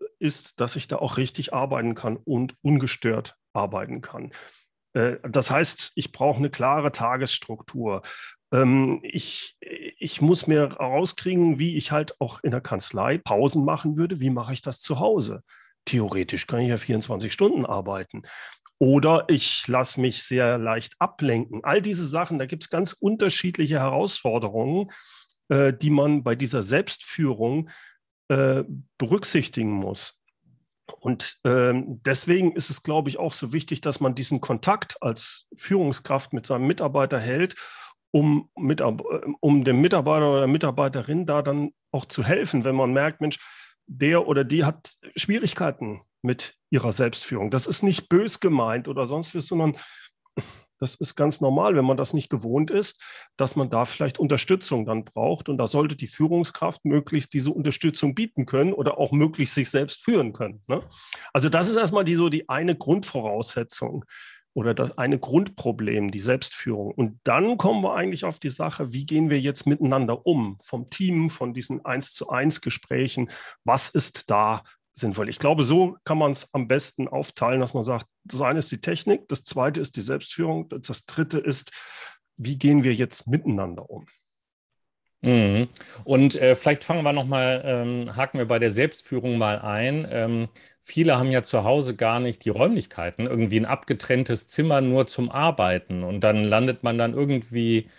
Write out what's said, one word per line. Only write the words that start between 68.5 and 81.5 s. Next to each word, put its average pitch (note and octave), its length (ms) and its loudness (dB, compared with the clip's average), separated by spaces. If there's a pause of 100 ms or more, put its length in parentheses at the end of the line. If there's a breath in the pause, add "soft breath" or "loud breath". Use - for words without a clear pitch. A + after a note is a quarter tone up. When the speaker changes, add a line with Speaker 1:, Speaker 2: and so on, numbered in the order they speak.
Speaker 1:
Sache, D3+ 420 -6
wie C3+ 140 -6
gehen D#3 240 2
wir C#3+ 100 2
jetzt C#3 260 -2
miteinander C3+ 600 2
um, A2+ 360 0
vom A#2+ 280 -10
Team, E3+ 400 0
von B2 240 -6
diesen B2+ 300 -8
eins B2+ 280 -4
zu - 180 -8
eins C#3 300 2
Gesprächen, B2+ 680 -4 (340 loud breath)
was B2+ 240 2
ist - 420 -2
da G#2+ 320 2 (300 soft breath)
sinnvoll? G#2 360 -4
Ich A2+ 120 -10
glaube, D3+ 240 4
so F3+ 400 4
kann D#3 140 0
man's C#3+ 360 0
am B2+ 140 -2
besten C3 400 0
aufteilen, C3 520 -2
dass B2 140 -2
man B2 80 0
sagt, A#2 240 -4 (160)
das B2+ 200 -8
eine C#3+ 180 2
ist - 100 -4
die A2 100 -8
Technik, E3+ 460 0
das - 160 -4
zweite C#3 380 -2
ist - 160 -6
die A2+ 60 -6
Selbstführung, D#3+ 680 -4
das - 360 -8
dritte D#3+ 360 -2
ist, C3 320 -2 (640 loud breath)